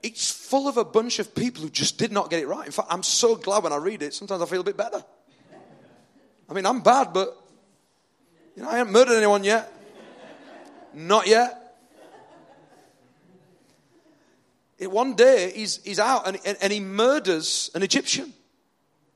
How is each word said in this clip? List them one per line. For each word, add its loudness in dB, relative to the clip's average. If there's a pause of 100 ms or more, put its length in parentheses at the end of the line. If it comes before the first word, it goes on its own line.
It's -6
full -2
of -2
a 0
bunch -2
of -6
people -4
who -8
just -4
did -2
not -2
get -2
it -6
right. -8
In -14
fact, -6
I'm -4
so 2
glad -2
when -2
I -2
read -4
it, -8
sometimes -6
I -2
feel -4
a -4
bit -4
better. -6 (1500)
I -12
mean, -4
I'm 0
bad, 4
but, -2 (1120)
you -14
know, -10
I -2
haven't 0
murdered 8
anyone 4
yet. 0 (1200)
Not 2
yet. 2 (3250)
It, -10
one -2
day, 6
he's, -8
he's -8
out 0
and, -6
and, -4
and 0
he -6
murders -2
an -4
Egyptian. -2
Do -18 (840)